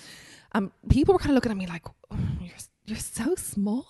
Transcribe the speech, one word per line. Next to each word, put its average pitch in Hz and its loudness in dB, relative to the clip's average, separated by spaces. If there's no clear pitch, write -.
Um, 202 -2
people 294 6
were 359 6
kinda 285 2
looking 233 2
at 196 -4
me 185 -6
like, 170 -12
"Oh, 202 -8
you're, 180 -14
you're 220 -8
so 285 -2
small, 208 -2